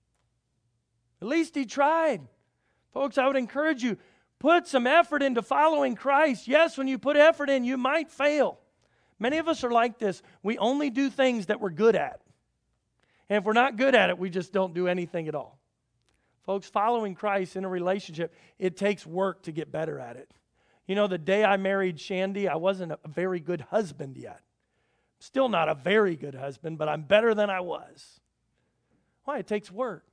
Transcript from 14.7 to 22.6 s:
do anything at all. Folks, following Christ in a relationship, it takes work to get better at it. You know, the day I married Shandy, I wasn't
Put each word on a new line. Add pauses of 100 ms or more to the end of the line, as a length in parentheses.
do
anything
at
all. (840)
Folks,
following
Christ
in
a
relationship, (260)
it
takes
work
to
get
better
at
it. (560)
You
know,
the
day
I
married
Shandy,
I
wasn't